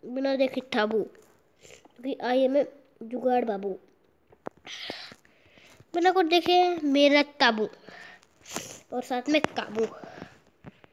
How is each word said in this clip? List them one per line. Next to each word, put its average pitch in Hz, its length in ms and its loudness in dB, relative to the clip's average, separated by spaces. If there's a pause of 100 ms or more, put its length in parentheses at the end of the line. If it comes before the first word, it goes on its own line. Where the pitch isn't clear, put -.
बिना 269 300 -2
देखे 262 260 0
ताबू, 220 420 -2
क्योंकि - 1200 -14
I 254 240 2
am 277 140 4
a - 20 0 (380)
जुगाड़ 247 420 0
बाबू। 196 340 -6 (2250)
बिना 349 180 4
कुछ 359 140 4
देखे 349 580 4
मेरा 285 380 6
ताबू 233 480 0 (1200)
और 247 80 -6
साथ 247 280 -6
में 302 120 2
काबू। 220 440 -4 (1080)